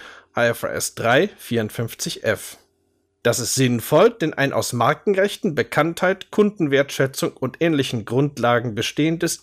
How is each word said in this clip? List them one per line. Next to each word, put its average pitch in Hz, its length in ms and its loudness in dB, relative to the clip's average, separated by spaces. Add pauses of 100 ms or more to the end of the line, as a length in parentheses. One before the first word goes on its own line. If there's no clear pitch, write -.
(340)
I 120 120 2
F 117 160 -2
R - 100 -4
S - 220 -6
drei, 123 420 2
vierundfünfzig - 880 -6
F. - 320 -4 (680)
Das 117 140 2
ist 120 160 -4
sinnvoll, 131 560 4
denn 160 240 -4
ein 135 180 0
aus - 200 -2
Markenrechten, 160 800 0
Bekanntheit, 165 800 -2
Kundenwertschätzung 143 1000 0
und - 260 -6
ähnlichen 139 440 0
Grundlagen 120 720 0
bestehendes 160 680 -2